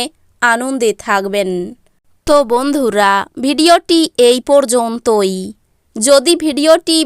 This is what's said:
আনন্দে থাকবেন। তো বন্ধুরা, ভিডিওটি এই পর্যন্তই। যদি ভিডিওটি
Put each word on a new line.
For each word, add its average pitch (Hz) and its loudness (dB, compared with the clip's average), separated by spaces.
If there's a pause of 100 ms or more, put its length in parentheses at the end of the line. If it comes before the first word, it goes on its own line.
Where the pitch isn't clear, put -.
(420)
আনন্দে 240 -2
থাকবেন। 196 -4 (760)
তো - 2
বন্ধুরা, 240 0 (280)
ভিডিওটি 330 2 (180)
এই 247 4
পর্যন্তই। 233 0 (600)
যদি 277 2
ভিডিওটি 320 0